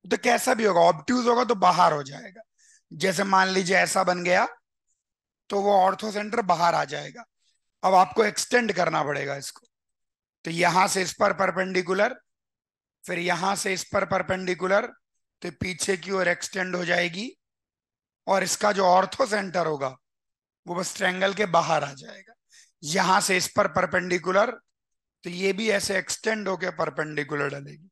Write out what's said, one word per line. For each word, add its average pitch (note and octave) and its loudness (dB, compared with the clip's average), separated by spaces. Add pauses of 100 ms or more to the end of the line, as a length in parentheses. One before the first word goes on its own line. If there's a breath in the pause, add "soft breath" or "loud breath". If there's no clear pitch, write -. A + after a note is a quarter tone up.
तो F#3 -2
कैसा B3 0
भी A3 0
होगा, F3 4
ऑब्ट्यूज F3+ 2
होगा A#3+ 2
तो A#3 0
बाहर F3+ 4
हो D3 -4
जाएगा। D3 -16 (500 soft breath)
जैसे F3+ -2
मान F#3+ 6
लीजिए F#3+ 2
ऐसा F3 2
बन F3+ 0
गया F#3 2 (1000)
तो G3+ -2
वो G3+ 2
ऑर्थो F#3+ 2
सेंटर G#3 -4
बाहर E3+ 2
आ D3+ 0
जाएगा। D3 -12 (600)
अब F#3 4
आपको F#3+ 4
एक्सटेंड G#3+ 0
करना D#3+ 0
पड़ेगा C#3 -4
इसको, - -16 (760)
तो E3 -6
यहां F3 4
से F#3+ -2
इस F3+ -4
पर G3+ 0
परपेंडिकुलर, F#3+ -2 (840)
फिर F3 -6
यहां F3 0
से F#3+ -4
इस F3 -6 (100)
पर G3 0
परपेंडिकुलर, F#3 -2 (560)
तो F3 -8
पीछे F#3 -4
की F3 -10
ओर F#3+ 0
एक्सटेंड F3+ -4
हो F3+ -4
जाएगी F3 -2 (1000)
और F#3+ 2
इसका G#3 0
जो F#3+ 0
ऑर्थो F#3+ 4
सेंटर F#3+ -2
होगा C#3+ -4 (760)
वो F3 -10
बस F3+ -6
ट्रायंगल F#3+ 0
के G3+ 0
बाहर D#3+ 2
आ C#3 -8
जाएगा। A#2 -20 (500 soft breath)
यहां F#3 2
से F#3+ 0
इस F3 -2
पर G3+ 2
परपेंडिकुलर, F3+ 0 (720)
तो F3 -12
ये F3+ -2
भी A3 -2
ऐसे G3+ 0
एक्सटेंड G#3+ -4
होके F#3 -4
परपेंडिकुलर D3+ -4
डलेगी। C#3+ -14